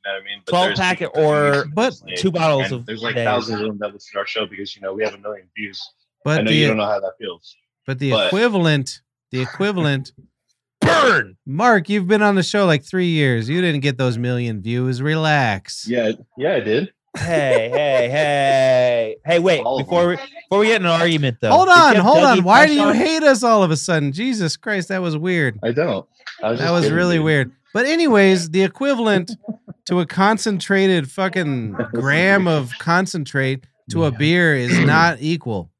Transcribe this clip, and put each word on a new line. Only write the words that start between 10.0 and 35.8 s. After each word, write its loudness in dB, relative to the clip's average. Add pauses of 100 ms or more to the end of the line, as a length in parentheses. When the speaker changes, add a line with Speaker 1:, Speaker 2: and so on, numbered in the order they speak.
Speaker 2:
<laughs> -18
Burn! 2
Speaker 3:
Mark, 2
you've -2
been 2
on 2
the 2
show, 0
like, 0
three -4
years. 0
You -2
didn't -2
get -2
those 0
million -4
views. -4
Relax. -2
Speaker 1:
Yeah, -2 (260)
yeah, -2
I 0
did. -2 (240)
Speaker 2:
Hey, 0
hey, 0
hey. 2 (100)
Hey, 2
wait, 2
Speaker 1:
All -2
of -4
Speaker 2:
before 0
Speaker 1:
them. 2
Speaker 2:
we, -2 (340)
before 2
we 2
get 2
in -4
an 2
argument, 0
though. 0
Speaker 3:
Hold 6
Speaker 2:
Did 8
you 8
Speaker 3:
on, 6
Speaker 2:
have 4
Speaker 3:
hold 6
Speaker 2:
Dougie 6
Speaker 3:
on. 0
Why 6
Speaker 2:
Fresh 6
Speaker 3:
do 2
you 2
Speaker 2:
on? 2
Speaker 3:
hate 0
us 4
all 4
of 0
a 0
sudden? -2
Jesus -4
Christ, -6
that -4
was -4
weird. -2
Speaker 1:
I -2
don't. -2 (360)
I -4
was -4
Speaker 3:
That -4
Speaker 1:
just 0
Speaker 3:
was 2
Speaker 1:
kidding, 0
Speaker 3:
really 0
Speaker 1:
dude. 0
Speaker 3:
weird. 0 (220)
But 0
anyways, 2
the 0
equivalent -2 (280)
Speaker 1:
<laughs> -20
Speaker 3:
to 0
a -2
concentrated 0
fucking -4
Speaker 1:
<laughs> -10
That -6
was -4
Speaker 3:
gram 2
Speaker 1:
weird. 2
Speaker 3:
of -6
concentrate -2 (260)
to 0
a 0
Speaker 1:
Yeah. -10
Speaker 3:
beer 2
is 0
Speaker 1:
<clears throat> 4
Speaker 3:
not 4
equal. -6 (100)